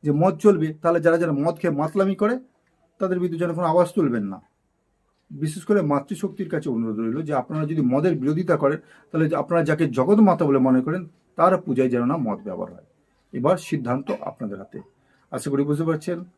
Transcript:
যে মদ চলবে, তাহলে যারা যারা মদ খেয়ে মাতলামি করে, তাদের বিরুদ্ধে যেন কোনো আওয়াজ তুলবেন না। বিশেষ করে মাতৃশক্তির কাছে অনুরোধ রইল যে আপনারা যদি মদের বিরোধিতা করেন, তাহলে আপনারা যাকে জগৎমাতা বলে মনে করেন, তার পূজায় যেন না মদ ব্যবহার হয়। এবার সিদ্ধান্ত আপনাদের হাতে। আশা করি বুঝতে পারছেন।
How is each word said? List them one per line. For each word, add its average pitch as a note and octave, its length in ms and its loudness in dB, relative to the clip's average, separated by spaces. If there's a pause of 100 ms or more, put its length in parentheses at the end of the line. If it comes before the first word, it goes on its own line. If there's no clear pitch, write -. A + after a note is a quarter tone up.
যে D3 100 0
মদ E3 260 2
চলবে, D#3+ 440 4
তাহলে E3+ 180 2
যারা E3 180 4
যারা E3 140 0
মদ D3+ 220 0
খেয়ে E3 200 -2
মাতলামি F#3 400 0
করে, G#3+ 240 0 (600)
তাদের F#3 220 -2
বিরুদ্ধে F3 260 -2
যেন E3 80 -4
কোনো E3+ 120 -2
আওয়াজ F3 280 4
তুলবেন A#2+ 280 0
না। F#2+ 180 -8 (920)
বিশেষ D3+ 340 -8
করে G#3 180 2
মাতৃশক্তির F3 680 -4
কাছে D#3 220 -4
অনুরোধ A2+ 280 -4
রইল A2+ 240 -4
যে D3 120 -4
আপনারা D3+ 320 -4
যদি D#3 140 -4
মদের C#3+ 380 0
বিরোধিতা D#3 380 0
করেন, D3 220 0 (340)
তাহলে D#3 240 0
আপনারা D#3+ 280 0
যাকে D#3 240 0
জগৎমাতা E3+ 560 4
বলে C#3 140 4
মনে C3 220 6
করেন, E3 260 -4 (300)
তার F3+ 220 4
পূজায় C3 300 0
যেন A#2+ 180 0
না D3 100 0
মদ G#2+ 280 -2
ব্যবহার F#2 280 -8
হয়। - 120 -20 (480)
এবার C3+ 240 0
সিদ্ধান্ত C3 640 -6
আপনাদের G2+ 380 -10
হাতে। G2 220 -16 (500)
আশা C3+ 200 -6
করি C#3 140 0
বুঝতে D3 200 -2
পারছেন। E3 400 -4 (140)